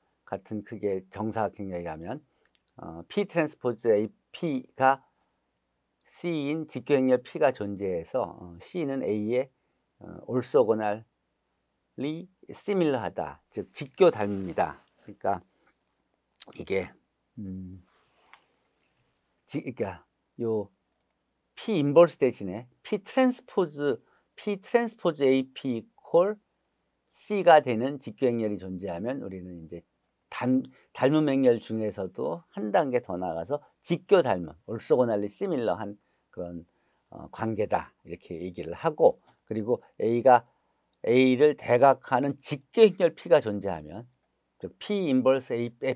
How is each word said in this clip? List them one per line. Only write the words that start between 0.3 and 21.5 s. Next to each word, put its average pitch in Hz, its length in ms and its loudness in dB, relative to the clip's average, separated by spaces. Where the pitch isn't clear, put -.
크기의 98 460 -4
정사각 107 500 -4
행렬이라면, 90 600 -10
어, 82 260 -14
P 202 180 -4
트랜스포즈 151 640 -4
에이피가 131 1160 0
C인 156 640 -4
직교 131 280 -2
행렬 131 280 4
P가 151 280 2
존재해서, 101 720 -4
어, 87 380 -12
C는 139 420 -6
A의, 107 460 -2
어, 87 180 -16
orthogonally 110 760 0
similar하다, 123 1000 -2
즉 - 240 -12
직교 160 380 2
닮음이다. 98 720 -4
그러니까 98 400 -6
이게, 92 340 -6
음, 92 480 -14
지-, 151 160 -8
그러니까 98 440 -8
요 110 280 -2